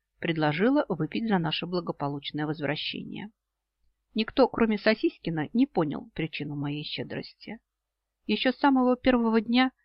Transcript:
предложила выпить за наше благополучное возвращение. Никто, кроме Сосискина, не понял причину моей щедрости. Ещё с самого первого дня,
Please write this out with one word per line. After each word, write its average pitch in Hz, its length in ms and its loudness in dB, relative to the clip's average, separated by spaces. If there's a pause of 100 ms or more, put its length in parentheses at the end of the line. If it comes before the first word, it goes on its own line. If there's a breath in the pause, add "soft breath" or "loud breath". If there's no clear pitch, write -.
(180)
предложила 170 680 2
выпить 190 400 -2
за 196 100 2
наше 165 280 -4
благополучное 151 800 -4
возвращение. 151 840 -6 (840)
Никто, 220 340 2
кроме 214 300 2
Сосискина, 170 760 0
не 254 140 4
понял 151 480 -2
причину 151 420 -6
моей 147 280 -4
щедрости. - 760 -10 (640)
Ещё 214 260 0
с - 60 -20
самого 254 380 4
первого 233 440 2
дня, 240 300 2 (140)